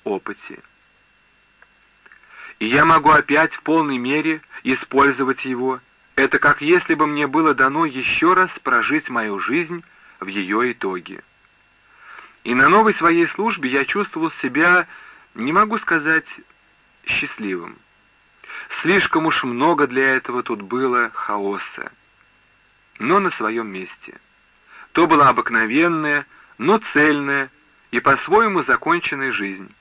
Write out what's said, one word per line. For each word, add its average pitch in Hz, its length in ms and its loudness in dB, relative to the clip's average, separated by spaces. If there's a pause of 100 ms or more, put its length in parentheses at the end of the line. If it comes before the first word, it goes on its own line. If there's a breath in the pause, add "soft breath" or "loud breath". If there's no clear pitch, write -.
опыте. - 560 -8 (2000 loud breath)
И 107 60 -2
я 139 180 4
могу 160 260 6
опять 151 420 4
в - 100 -14
полной 151 360 0
мере 151 420 -2 (220 loud breath)
использовать 131 800 0
его. 127 360 -4 (360)
Это 135 220 2
как 147 240 2
если 165 320 2
бы 151 120 2
мне 147 200 -2
было 151 260 2
дано 139 320 0
еще 147 500 0
раз 185 160 2 (120)
прожить 123 460 0
мою 110 320 -4
жизнь 165 440 -4 (360 soft breath)
в 95 80 -10
ее 101 420 -2
итоге. 92 520 -8 (1200 loud breath)
И 120 100 -2
на 135 140 6
новой 214 260 6
своей 170 340 2
службе 190 420 -4
я 135 160 0
чувствовал 165 440 -4 (120)
себя, 165 440 2 (480 loud breath)
не 123 180 -4
могу 214 260 2
сказать, 160 480 0 (800)
счастливым. 95 720 -6 (1040 loud breath)
Слишком 165 440 2
уж - 180 -2
много 143 420 2
для 131 300 0
этого 123 260 -4
тут 110 200 -6
было 123 520 -2
хаоса. - 760 -6 (1080)
Но 156 200 0
на 190 140 0
своем 110 360 -4
месте. - 520 -16 (720 loud breath)
То 165 140 4
была 147 240 6
обыкновенная, 143 960 0 (320 soft breath)
но 196 220 2 (120)
цельная 143 580 2 (400)
и 120 100 -2
по-своему 180 640 2
законченная 135 680 -2
жизнь. 98 480 -8